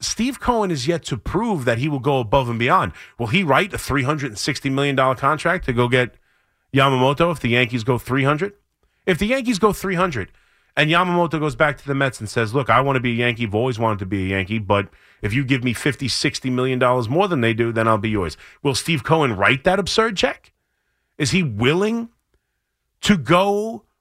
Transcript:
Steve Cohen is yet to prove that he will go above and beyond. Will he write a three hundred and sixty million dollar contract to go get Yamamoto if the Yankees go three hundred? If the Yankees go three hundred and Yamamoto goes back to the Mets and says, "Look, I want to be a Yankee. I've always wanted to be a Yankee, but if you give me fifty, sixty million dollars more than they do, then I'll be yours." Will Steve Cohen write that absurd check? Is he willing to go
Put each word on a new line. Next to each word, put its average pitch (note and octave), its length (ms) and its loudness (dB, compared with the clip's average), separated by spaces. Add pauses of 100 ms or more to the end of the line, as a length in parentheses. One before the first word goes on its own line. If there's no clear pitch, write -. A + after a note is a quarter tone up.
Steve B3 400 -4
Cohen A3 300 0
is C3+ 180 -2
yet E3+ 160 -2
to C3+ 120 -6
prove F#3 480 -2
that A#2 140 2
he D3 100 -2
will C#3+ 100 -2
go C3+ 200 0
above B2 300 0
and A#2 100 -4
beyond. C3 340 2 (260)
Will A#2 80 -2
he F3 180 0
write D#3 300 2
a - 40 -8
three C3+ 240 -2
hundred C#3 300 -4
and G2+ 60 -12
sixty C#3 320 -4
million C#3 260 0
dollar C3 180 2
contract D#3 520 -2
to C3 60 -2
go A#2+ 140 2
get B2 280 0 (580)
Yamamoto C3+ 580 4
if D#3+ 100 -6
the A#2+ 100 -2
Yankees A#2+ 340 0
go B2 140 0
three C3+ 260 -2
hundred? D3+ 300 -2 (520)
If F3+ 120 2
the G3+ 80 0
Yankees A#3+ 320 0
go G#3 140 4
three F#3 240 -4
hundred D3+ 360 -2 (440)
and D3+ 140 2
Yamamoto F3 480 2
goes D3 160 -2
back D3+ 240 2
to - 80 -20
the C#3 80 -2
Mets C3+ 240 -2
and G#2+ 100 -8
says, A2+ 260 -2
"Look, C3+ 160 0
I A#2+ 100 6
want C#3 160 0
to B2 40 0
be A#2+ 120 -2
a A#2+ 140 0
Yankee. A#2 180 -2
I've G#2 100 -4
always A#2 240 -2
wanted A2 200 0
to G2 80 -6
be F#2+ 180 -2
a F#2+ 120 -2
Yankee, G2 220 -2
but G2+ 300 0 (320)
if G#2 140 -4
you C#3 100 0
give B2 180 0
me B2 120 0
fifty, C#3 340 -4
sixty - 400 -4
million B2+ 300 -2
dollars B2 280 2
more F3 220 2
than D3+ 140 0
they A2+ 100 4
do, A#2 180 0
then A2+ 160 0
I'll A2 120 4
be A2 100 -4
yours." F#2+ 300 -4 (240)
Will C#3 120 0
Steve D#3 300 -4
Cohen C#3+ 320 2
write G#2+ 280 2
that F#3 140 2
absurd A3 380 0
check? - 380 -4 (640)
Is C#3 140 0
he F#3 100 2
willing E3+ 640 0 (920)
to G3+ 160 4
go G3+ 640 0 (160)